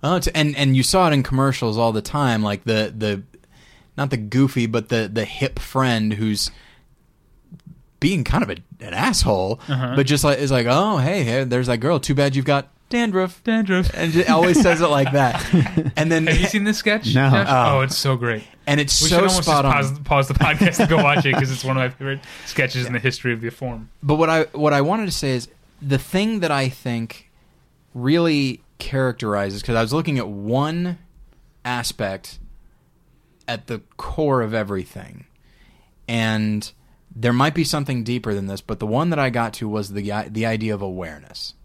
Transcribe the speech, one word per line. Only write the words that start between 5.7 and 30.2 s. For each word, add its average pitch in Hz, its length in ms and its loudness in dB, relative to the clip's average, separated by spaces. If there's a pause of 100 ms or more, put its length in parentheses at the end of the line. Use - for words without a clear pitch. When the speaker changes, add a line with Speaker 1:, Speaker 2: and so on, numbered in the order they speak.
Speaker 1:
who's 107 360 -2 (1500)
being 160 240 0
kind 180 200 0
of - 60 -4
a, 92 80 -6 (280)
an 87 80 -10
asshole, 107 760 0
Speaker 2:
Uh-huh. 127 280 -4
Speaker 1:
but 139 100 4
just 143 180 0
like, 143 160 4
is 139 120 0
like, 120 180 2
"Oh, 185 280 2
hey, 156 260 0
hey, 123 200 0
there's 123 240 0
that 120 100 0
girl. 139 220 0
Too 143 140 -2
bad 139 220 2
you've 135 100 0
got 139 240 0 (200)
dandruff." 190 540 -2
Speaker 2:
Dandruff. 190 520 2
Speaker 1:
And 165 200 -2
it 170 140 4
always 170 320 6
says 170 200 4
it 175 60 4
like 147 260 2
that. 135 280 2 (520)
Speaker 2:
<laughs> - 40 -4
Speaker 1:
And 160 140 2
then 160 160 2
Speaker 2:
Have 156 120 4
you 185 80 2
seen 202 180 0
this 208 120 0
sketch, 214 380 0
Speaker 3:
No. 135 140 4
Speaker 2:
Josh? 123 200 4
Speaker 1:
Oh. 131 280 4
Speaker 2:
Oh, 131 40 2
it's 135 160 -2
so 135 200 0
great. 117 260 -4 (240)
Speaker 1:
And 147 120 2
it's 143 220 0
Speaker 2:
We 156 80 2
Speaker 1:
so 175 60 2
Speaker 2:
should 185 140 4
almost 185 140 0
Speaker 1:
spot 147 200 2
Speaker 2:
just 135 280 2
Speaker 1:
on. 139 40 -4
Speaker 2:
pause, 147 80 -12
pause 139 240 2
the 135 60 -2
podcast 151 480 2
and 180 80 4
go 160 120 4
watch 143 240 4
it, 135 80 2
'cause 135 180 0
it's 127 120 -6
one 131 140 0
of 131 60 2
my 127 60 0
Speaker 1:
<laughs> 127 80 -12
Speaker 2:
favorite 135 220 -6 (260)
sketches 127 400 -2
in 120 80 -6
Speaker 1:
Yeah. 120 60 -2
Speaker 2:
the - 40 -10
history 127 300 -2
of 113 80 -6
the 117 80 -6
form. 113 400 -10 (140)
Speaker 1:
But 143 120 2
what 160 140 4
I, 160 140 2 (100)
what 151 200 2
I 143 80 4
wanted 202 240 0
to 175 60 -4
say 139 240 -4
is 120 120 -6 (340)
the 139 160 0
thing 202 440 -2
that 165 100 -2
I 135 180 0
think 120 640 -8 (640)
really 143 680 0 (160)
characterizes, 104 840 -2
'cause 117 120 -2
I 113 60 2
was 113 120 -2
looking 160 260 -2
at 104 80 -6